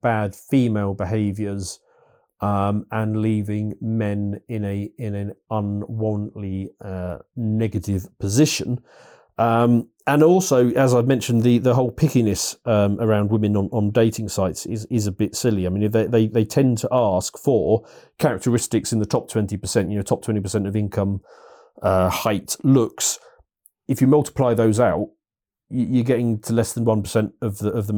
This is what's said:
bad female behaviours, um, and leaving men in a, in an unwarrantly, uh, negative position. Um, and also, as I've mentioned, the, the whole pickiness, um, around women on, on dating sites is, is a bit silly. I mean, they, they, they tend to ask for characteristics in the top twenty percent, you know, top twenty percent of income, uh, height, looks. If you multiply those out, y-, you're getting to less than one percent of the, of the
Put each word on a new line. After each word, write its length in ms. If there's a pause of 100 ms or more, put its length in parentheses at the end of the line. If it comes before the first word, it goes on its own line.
bad 320
female 600
behaviours, 840 (640)
um, 500
and 320
leaving 580
men 680
in 160
a, 340
in 160
an 180 (180)
unwarrantly, 1200 (140)
uh, 340 (180)
negative 680 (160)
position. 640 (580)
Um, 500 (180)
and 160
also, 500
as 220
I've 120
mentioned, 360
the, 160
the 160
whole 180
pickiness, 640 (100)
um, 340
around 300
women 260
on, 160
on 200
dating 360
sites 380
is, 240
is 160
a 60
bit 240
silly. 300
I 40
mean, 200
they, 160
they, 200
they 180
tend 340
to 120
ask 480
for 460 (340)
characteristics 760
in 60
the 80
top 240
twenty 260
percent, 340
you 60
know, 60
top 200
twenty 180
percent 260
of 80
income, 460 (600)
uh, 280
height, 540
looks. 560 (640)
If 140
you 80
multiply 460
those 260
out, 300 (600)
y-, 200
you're 220
getting 280
to 120
less 220
than 100
one 180
percent 380
of 180
the, 120
of 160
the 120